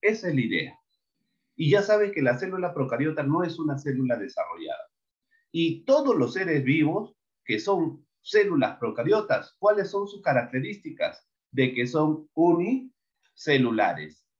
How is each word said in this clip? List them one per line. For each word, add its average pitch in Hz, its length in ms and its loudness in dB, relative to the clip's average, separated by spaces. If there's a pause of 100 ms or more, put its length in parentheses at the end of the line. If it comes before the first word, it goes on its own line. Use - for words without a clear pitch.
Esa 214 280 0
es 156 60 -2
la 131 60 4
idea. - 380 -4 (760)
Y 156 140 0
ya 202 120 6
sabes 208 300 2
que 147 100 -2
la 127 160 2
célula 185 340 -4
procariota 147 500 -2
no 160 220 0
es 165 140 -4
una 151 180 -2
célula 131 400 -2
desarrollada. 85 720 -8 (640)
Y 165 320 -2
todos 277 320 4
los 120 160 0
seres 170 320 0
vivos 156 500 0 (300)
que 107 160 -4
son 170 460 -2 (140)
células 180 580 2
procariotas, 120 800 -2
¿cuáles 208 320 2
son 202 180 -4
sus - 140 -16
características? 123 1040 -4 (220)
De 127 240 0
que 123 120 -2
son 151 480 -2
unicelulares. 135 1900 0 (140)